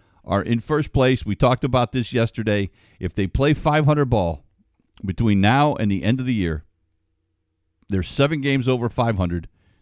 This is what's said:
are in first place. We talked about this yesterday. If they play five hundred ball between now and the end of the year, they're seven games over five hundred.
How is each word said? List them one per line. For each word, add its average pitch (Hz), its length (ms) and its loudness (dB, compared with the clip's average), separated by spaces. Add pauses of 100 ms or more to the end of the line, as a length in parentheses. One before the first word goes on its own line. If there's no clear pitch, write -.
(240)
are 98 180 -2
in 117 180 -2
first 151 320 -4
place. 131 340 2
We 104 80 -2
talked 127 300 2
about 123 280 0
this 123 200 -4
yesterday. 110 580 -2 (280)
If 90 160 -6
they 98 120 0
play 143 260 2
five 151 320 0
hundred 147 220 2
ball 92 380 -2 (600)
between 101 380 2
now 135 320 4
and 107 160 -2
the 98 120 -2
end 120 180 0
of 127 60 -6
the 127 60 -2
year, 82 320 -2 (1300)
they're 95 120 -2
seven 156 380 0
games 135 280 0
over 123 200 0
five 117 280 -2
hundred. 87 320 -2 (340)